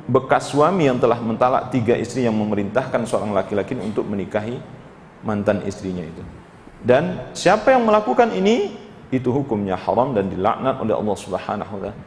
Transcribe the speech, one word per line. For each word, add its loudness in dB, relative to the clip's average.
bekas 2
suami 4
yang 0
telah 4
mentalak 0
tiga 2
istri -2
yang 2
memerintahkan 0
seorang -2
laki-laki -2
untuk -4
menikahi -4
mantan 0
istrinya -6
itu. -12
Dan 0
siapa 2
yang 4
melakukan 4
ini, 2
itu 0
hukumnya -2
haram 0
dan 0
dilaknat -2
oleh 0
Allah 0
Subhanahu -6
wa -10
taala. -10